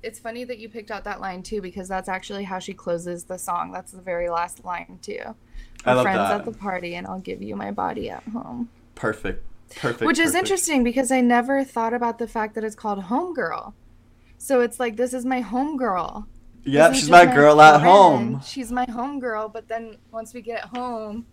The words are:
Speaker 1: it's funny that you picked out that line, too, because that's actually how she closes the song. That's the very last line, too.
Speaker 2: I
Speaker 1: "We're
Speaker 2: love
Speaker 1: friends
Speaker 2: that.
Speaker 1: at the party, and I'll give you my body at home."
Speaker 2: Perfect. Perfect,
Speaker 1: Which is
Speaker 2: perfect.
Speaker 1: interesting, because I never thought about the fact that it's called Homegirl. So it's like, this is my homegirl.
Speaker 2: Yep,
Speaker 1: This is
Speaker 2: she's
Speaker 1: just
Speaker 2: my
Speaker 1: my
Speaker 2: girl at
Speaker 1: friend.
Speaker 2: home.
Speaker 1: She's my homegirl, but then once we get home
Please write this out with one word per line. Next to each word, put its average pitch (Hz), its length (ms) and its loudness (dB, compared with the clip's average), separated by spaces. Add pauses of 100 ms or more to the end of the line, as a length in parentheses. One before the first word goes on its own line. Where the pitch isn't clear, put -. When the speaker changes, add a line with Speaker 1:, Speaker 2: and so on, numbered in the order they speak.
Speaker 1:
it's 226 160 -14
funny 233 280 -12
that 247 120 -12
you 220 100 -18
picked 220 220 -18
out 202 140 -10
that 202 180 -10
line, 185 220 -10
too, 208 180 -8
because 185 260 -12
that's 190 220 -8
actually 196 360 -8
how 185 120 -8
she 185 160 -12
closes 175 520 -8
the 185 120 -12
song. 175 340 -6
That's 185 200 -14
the 190 100 -20
very 175 300 -6
last 170 340 -6
line, 180 380 -12
too. - 160 -12 (680)
Speaker 2:
I 127 60 2
Speaker 1:
"We're 127 60 4
Speaker 2:
love 123 80 2
Speaker 1:
friends 113 120 0
Speaker 2:
that. 98 220 0
Speaker 1:
at 208 60 -12
the 226 80 -8
party, 180 420 -10
and 180 100 -12
I'll 190 140 -12
give 185 240 -12
you 202 120 -10
my 202 140 -8
body 110 400 -6
at - 140 -14
home." 240 460 -12 (260)
Speaker 2:
Perfect. - 480 -6 (320)
Perfect, 123 320 -6
Speaker 1:
Which 302 100 2
is 320 140 0
Speaker 2:
perfect. 359 120 -2
Speaker 1:
interesting, 330 400 -2
because 247 280 -2
I 262 100 2
never 247 420 2
thought 226 300 -6
about 233 240 -4
the 226 100 -8
fact 220 280 -8
that 220 80 -6
it's 214 120 -10
called 202 280 -8
Homegirl. 233 680 -6 (680)
So 262 220 0
it's 240 180 -4
like, 233 180 -4
this 247 160 -2
is 247 100 -8
my 254 200 -4
homegirl. 233 800 -4 (380)
Speaker 2:
Yep, 143 260 6
Speaker 1:
This - 80 2
is - 60 0
Speaker 2:
she's 147 60 -4
Speaker 1:
just - 20 6
Speaker 2:
my 175 140 12
Speaker 1:
my - 100 2
Speaker 2:
girl 151 260 10
at 151 180 12
Speaker 1:
friend. 151 60 2
Speaker 2:
home. 139 580 8
Speaker 1:
She's 240 280 -10
my 247 160 -4
homegirl, 240 680 -8
but 220 140 -14
then 226 300 -12 (140)
once 226 220 -14
we 247 80 -14
get 226 240 -10
home 226 680 -10